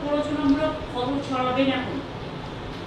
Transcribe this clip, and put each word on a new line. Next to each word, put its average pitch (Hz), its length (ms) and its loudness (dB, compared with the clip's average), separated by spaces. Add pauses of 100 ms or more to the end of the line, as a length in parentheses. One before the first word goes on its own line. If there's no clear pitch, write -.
প্ররোচনামূলক 294 720 2 (180)
খবর 247 240 0 (120)
ছড়াবেন 262 500 2
এখন, 262 220 -2 (880)